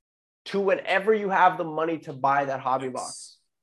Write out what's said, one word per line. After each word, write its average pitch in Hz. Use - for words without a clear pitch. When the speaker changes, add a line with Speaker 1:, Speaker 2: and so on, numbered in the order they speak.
Speaker 1:
to 196
whenever 190
you 208
have 180
the 175
money 160
to 151
buy 139
that 131
hobby 131
Speaker 2:
Yes. 127
Speaker 1:
box. -